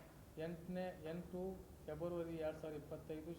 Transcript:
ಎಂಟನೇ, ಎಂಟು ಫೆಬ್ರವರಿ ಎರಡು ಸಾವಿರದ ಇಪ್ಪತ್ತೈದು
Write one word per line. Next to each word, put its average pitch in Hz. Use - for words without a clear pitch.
ಎಂಟನೇ, 170
ಎಂಟು 180
ಫೆಬ್ರವರಿ 165
ಎರಡು 156
ಸಾವಿರದ 151
ಇಪ್ಪತ್ತೈದು 156